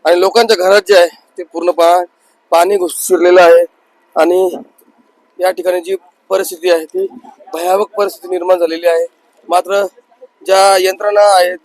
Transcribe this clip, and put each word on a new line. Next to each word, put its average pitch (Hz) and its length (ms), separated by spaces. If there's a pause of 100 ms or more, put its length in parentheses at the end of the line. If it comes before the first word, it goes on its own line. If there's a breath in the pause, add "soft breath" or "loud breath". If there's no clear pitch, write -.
आणि 175 140
लोकांच्या 214 380
घरात 190 300
जे 202 100
आहे, 175 300 (100)
ते 180 60
पूर्ण 170 280
पा-, 170 320 (460)
पाणी 180 280
घुस-, 180 300
शिरलेलं 180 340
आहे. 170 240 (500)
आणि 175 340 (880)
या 185 120
ठिकाणी 180 300
जी 185 140 (340)
परिस्थिती 180 420
आहे, 165 140
ती 185 220 (460)
भयावह 180 300 (140)
परिस्थिती 190 340
निर्माण 180 280
झालेली 170 280
आहे. 165 200 (420)
मात्र 185 360 (600)
ज्या 190 340
यंत्रणा 202 420
आहेत, 180 440